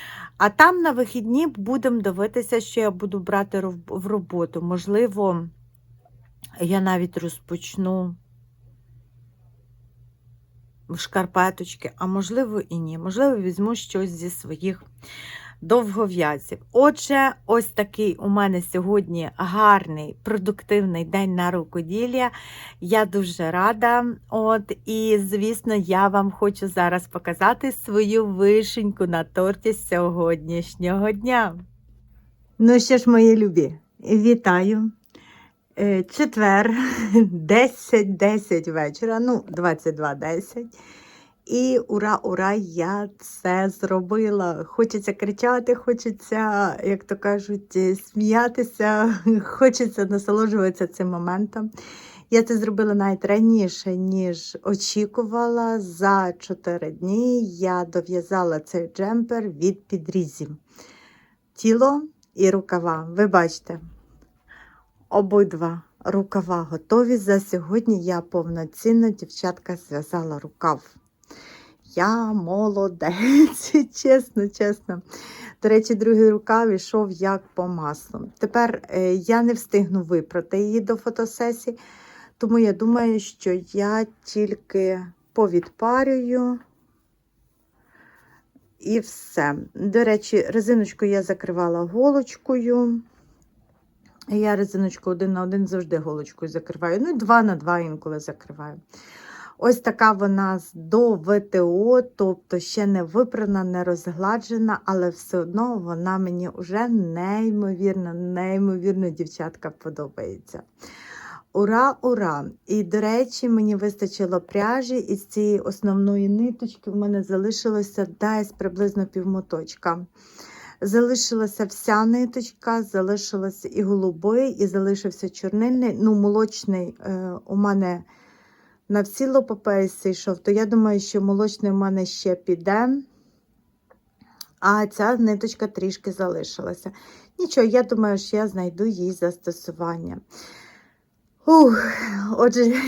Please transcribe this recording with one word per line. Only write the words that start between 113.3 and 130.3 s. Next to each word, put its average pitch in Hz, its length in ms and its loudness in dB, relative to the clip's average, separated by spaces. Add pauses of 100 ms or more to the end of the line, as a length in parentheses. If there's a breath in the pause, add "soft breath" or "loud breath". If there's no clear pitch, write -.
мені 214 260 2
вистачило 190 680 -4
пряжі, 240 560 -2
і - 180 -4
з 196 100 -8
цієї 208 340 0
основної 196 680 0
ниточки 233 640 -4
в 202 40 -4
мене 202 280 -2
залишилося 202 840 -2 (120)
десь 214 320 -2
приблизно 196 540 -2
півмоточка. 180 1000 -6 (760 loud breath)
Залишилася 226 840 0
вся 214 400 0
ниточка, 233 760 -2
залишилася 196 840 -4
і - 160 -4
голубий, 196 680 0
і 202 160 0
залишився 196 640 -4
чорнильний. 233 720 0
Ну, 220 140 4
молочний, 202 840 0
е, 185 340 -8 (120)
у 196 100 -6
мене 196 480 0 (840 soft breath)
на 202 120 2
всі 262 260 -4
лопопейси 202 840 0
йшов, 180 300 -4